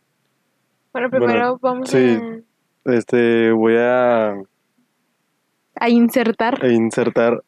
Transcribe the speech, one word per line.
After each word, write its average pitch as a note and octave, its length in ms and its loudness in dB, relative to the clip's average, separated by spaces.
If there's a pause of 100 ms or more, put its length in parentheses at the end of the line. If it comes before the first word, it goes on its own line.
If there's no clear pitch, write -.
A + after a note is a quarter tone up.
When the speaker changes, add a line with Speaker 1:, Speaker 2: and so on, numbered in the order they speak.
(920)
Speaker 1:
Bueno, B3 160 -6
Speaker 2:
Bueno, B3 160 0
Speaker 1:
primero A#3+ 360 0
vamos B3+ 280 -4
Speaker 2:
sí. C4 80 0 (880)
Speaker 1:
a C3+ 80 0
Speaker 2:
Este, A#2 580 2
voy A2+ 260 2
a A#2+ 560 0 (1500)
Speaker 1:
a A#3 100 -2
insertar. A#3 720 0
Speaker 2:
a C3 40 2
insertar A#2 800 0